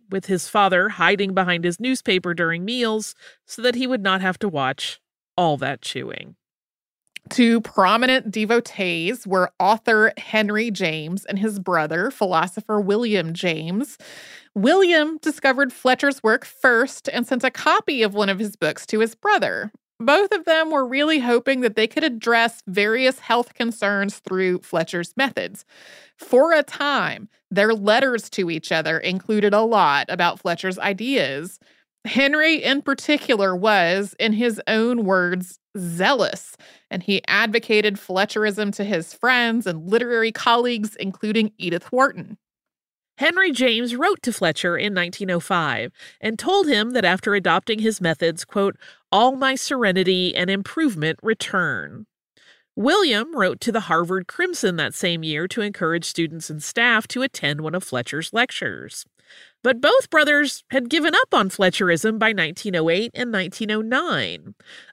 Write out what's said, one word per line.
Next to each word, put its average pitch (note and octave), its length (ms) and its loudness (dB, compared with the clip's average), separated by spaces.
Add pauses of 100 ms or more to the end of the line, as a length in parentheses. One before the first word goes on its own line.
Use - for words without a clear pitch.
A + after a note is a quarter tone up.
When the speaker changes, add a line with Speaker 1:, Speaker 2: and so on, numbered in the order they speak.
Speaker 1:
with F#3+ 160 -6
his F#3 240 -2
father G3 400 2
hiding F#3+ 440 2
behind F3+ 300 0
his F3 160 -2
newspaper G#3 540 -2
during E3+ 320 -2
meals A3 500 -4 (300)
so - 160 -16
that A#3+ 140 2
he B3+ 120 -2
would B3 140 0
not F#3+ 180 2
have F#3 200 -2
to G#3 100 -2
watch C#3 500 -4 (380)
all E3 180 4
that C3 260 -4
chewing. - 540 -10 (920)
Speaker 2:
Two A#3 320 4
prominent A3+ 720 2
devotees G#3 920 -2
were F#3 340 0
author G#3+ 580 4
Henry G#3+ 540 0
James E3 520 -4
and G3 160 -6
his G#3 180 -4
brother, F3+ 540 0
philosopher F#3 720 0
William G3+ 520 0
James. F3 640 -4 (560)
William D#4+ 640 4
discovered C4+ 520 0
Fletcher's C4 500 0
work A3 220 2
first - 640 0
and A#3+ 180 -4
sent C4 200 -2
a B3 60 0
copy D4+ 500 0
of G3+ 120 2
one G3+ 160 0
of F#3+ 100 0
his G#3+ 180 -6
books - 300 -4
to G#3+ 120 0
his A3+ 160 0
brother. G#3+ 560 0 (280)
Both D4+ 320 4
of F#4+ 140 -2
them D#4+ 260 2
were C#4+ 120 2
really C#4+ 360 0
hoping B3 420 2
that A3 140 0
they A3 100 2
could D4+ 180 -2
address A#3 640 0
various A3 540 0
health - 340 0
concerns G3+ 640 -2
through F#3 440 -2
Fletcher's E3+ 540 -4
methods. A#3 480 -4 (540)
For D4+ 360 4
a D4 100 4
time, A3+ 640 -4 (220)
their G3+ 240 2
letters A3 560 2
to F3+ 180 -4
each D#3+ 220 -6
other D#3+ 260 0
included G3+ 560 0
a G#3+ 80 4
lot F3 480 2
about F3 300 -2
Fletcher's F#3 400 -4
ideas. F#3+ 800 -4 (460)
Henry, D4+ 580 2
in C#4 180 0
particular, B3 760 0
was, F#3+ 640 2
in A3 140 2
his A3+ 320 0
own A3+ 400 0
words, F3+ 540 0 (180)
zealous, F#3 800 0 (320)
and F3+ 140 -8
he G3+ 240 0
advocated G#3+ 680 2
Fletcherism G#3 800 -2
to G3+ 100 -6
his F#3 300 -4
friends A#3+ 540 2
and E3 200 -6
literary A3+ 440 2
colleagues, A#3+ 640 0
including G#3+ 640 -2
Edith E3+ 320 -6
Wharton. B3 480 -2 (800)
Speaker 1:
Henry F4 340 2
James A#3+ 440 0
wrote E4+ 280 0
to A#3+ 100 -2
Fletcher F3 440 -2
in G3 180 -2
nineteen F#3 340 -4
oh F3 100 0
five C#3 520 -2 (280)
and A3 200 -4
told F#4+ 280 2
him A3+ 240 2
that A#3 140 0
after F#3+ 300 2
adopting F#3+ 420 0
his A3 240 0
methods, E3 440 0
quote, G3 300 -2 (360)
"all B3 240 4
my C4 180 0
serenity F#3+ 800 0
and F3+ 140 -2
improvement G3 720 -2
return." E3 880 -4 (680)
William D4 600 0
wrote F3+ 260 0
to A#3 100 -4
the A3 100 0
Harvard F3 460 -2
Crimson E4+ 500 -2
that D3 180 -4
same E3+ 280 -4
year D#3 260 -4
to A#3 120 -6
encourage E3+ 440 -4
students E3 440 -6
and D3+ 140 -10
staff A#3 460 0
to B3 120 -4
attend D3+ 400 -4
one D#3 140 -6
of F#3+ 80 -6
Fletcher's C#3 500 -6
lectures. G#2+ 720 -4 (560)
But A#3+ 200 0
both A4+ 280 4
brothers D4 640 2
had B3 180 0
given D#4 240 0
up G#4+ 180 2
on G3+ 180 2
Fletcherism F#3+ 680 0
by A3 160 2
nineteen F3+ 420 -4
oh E3 140 2
eight G#3+ 240 0
and A#3+ 180 -6
nineteen G3 380 -4
oh G#3+ 120 -2
nine. G3 760 -4 (380)